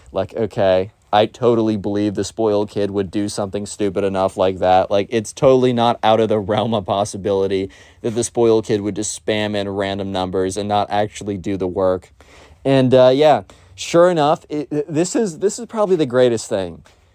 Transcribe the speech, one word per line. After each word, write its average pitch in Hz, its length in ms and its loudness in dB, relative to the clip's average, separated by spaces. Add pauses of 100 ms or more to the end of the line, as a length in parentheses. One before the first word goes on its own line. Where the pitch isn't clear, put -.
(120)
like, 92 240 -4
"Okay, 98 560 0 (200)
I 107 160 4
totally 113 500 0
believe 104 380 -4
the 101 80 -4
spoiled 104 480 -2
kid 101 180 -4
would 98 220 -4
do 104 180 -4
something 104 380 -8
stupid 101 360 -4
enough 95 320 -2
like 95 220 0
that. 92 320 2
Like, 101 220 0
it's 113 200 -4
totally 131 400 4
not 117 300 0
out 110 180 4
of 110 100 2
the 107 100 0
realm 107 340 -2
of 104 120 -2
possibility 98 840 -2 (320)
that 117 140 -6
the 120 80 -2
spoiled 113 420 2
kid 107 160 -2
would 101 140 -4
just - 280 -8
spam 107 320 -2
in 101 140 -4
random 98 420 -4
numbers 95 460 -4
and 104 100 -6
not 104 220 0
actually 104 480 -4
do 98 200 -6
the 95 100 -2
work." 92 440 -2 (540)
And, 131 300 4
uh, 127 180 8
yeah, 139 300 4 (320)
sure 170 340 4
enough, 160 400 2
it, 147 180 -6 (240)
this 165 240 -2
is, 202 220 -2
this 202 220 -4
is 233 80 -12
probably 202 300 0
the 156 100 0
greatest 123 400 2
thing. 92 340 -6 (340)